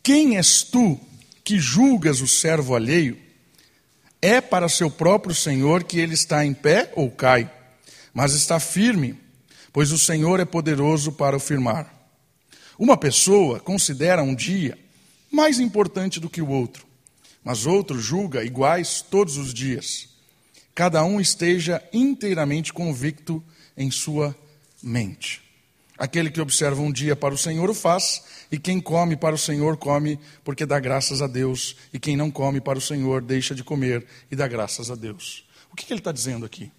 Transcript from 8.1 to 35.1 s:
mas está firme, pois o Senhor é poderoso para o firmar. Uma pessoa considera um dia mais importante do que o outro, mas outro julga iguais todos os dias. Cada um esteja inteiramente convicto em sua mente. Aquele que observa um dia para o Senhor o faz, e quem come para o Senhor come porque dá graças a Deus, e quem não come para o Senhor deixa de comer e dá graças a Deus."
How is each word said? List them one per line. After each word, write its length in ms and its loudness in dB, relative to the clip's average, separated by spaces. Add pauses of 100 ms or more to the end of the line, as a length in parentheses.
mas 180 2
está 280 0
firme, 580 0 (540)
pois 180 2
o 80 -2
Senhor 400 2
é 60 2
poderoso 680 0
para 260 0
o 40 -2
firmar. 520 -2 (840)
Uma 180 6
pessoa 640 4
considera 640 0
um 140 -2
dia 420 -4 (540)
mais 260 4
importante 600 0
do 100 -10
que 100 -8
o 80 -2
outro, 380 -4 (560)
mas 240 -4
outro 340 0
julga 440 -4
iguais 560 0
todos 360 0
os 160 -8
dias. 540 -6 (680)
Cada 280 2
um 180 0
esteja 640 0 (100)
inteiramente 800 0
convicto 720 -6 (320)
em 140 -4
sua 420 -4 (480)
mente. 600 -6 (560)
Aquele 320 -2
que 100 -6
observa 400 0
um 120 -2
dia 240 -2
para 180 -4
o 40 -8
Senhor 300 -2
o 60 0
faz, 480 0 (300)
e 80 -6
quem 200 -2
come 360 0
para 180 0
o 40 -6
Senhor 380 -2
come 440 -2 (240)
porque 200 -6
dá 140 0
graças 420 -2
a 60 -2
Deus, 480 -4 (180)
e 60 -10
quem 180 -2
não 140 -2
come 300 -2
para 180 -4
o 20 -8
Senhor 400 -2
deixa 360 -4
de 80 -12
comer 420 -2 (240)
e 60 -10
dá 100 -2
graças 420 -6
a 60 -10
Deus." 500 -14 (280)